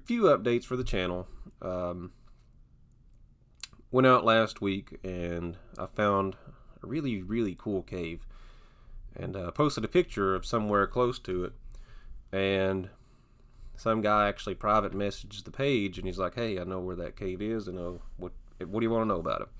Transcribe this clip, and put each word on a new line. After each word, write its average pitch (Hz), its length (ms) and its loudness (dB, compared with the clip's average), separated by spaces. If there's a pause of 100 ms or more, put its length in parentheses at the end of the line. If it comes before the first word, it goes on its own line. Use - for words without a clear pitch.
few 233 200 2
updates 120 400 6
for - 120 -4
the 127 80 0
channel. 90 420 0 (360)
Um, 90 500 -4 (1800)
went 127 160 6
out 131 200 8
last 113 340 6
week 98 420 -2
and 87 540 -4 (220)
I - 80 -6
found 98 500 2 (460)
a - 40 -12
really, 123 360 -2
really 101 360 -2
cool 98 240 -2
cave 85 440 -6 (920)
and, 92 180 -6
uh, 87 180 -6
posted 139 340 0
a - 20 0
picture 101 460 2
of 90 100 -2
somewhere 104 420 2
close 123 340 0
to 90 240 -4
it. - 100 -6 (760)
And 95 600 2 (880)
some 110 220 2
guy 104 280 6
actually 101 280 -4
private 104 360 2
messaged 98 520 -4
the - 80 -14
page 107 460 0
and 90 80 -6
he's 92 120 -4
like, 90 160 -2
"Hey, 110 240 -2
I 90 60 -4
know 92 160 -4
where 90 160 -6
that 87 200 -8
cave 92 240 -4
is 107 280 -4
and, 90 100 -6
uh, 87 140 -4 (240)
what, 87 160 -10 (260)
what 92 220 -4
do 113 40 2
you 113 60 4
wanna 113 160 2
know 95 140 0
about - 220 -2
it?" - 60 -12 (120)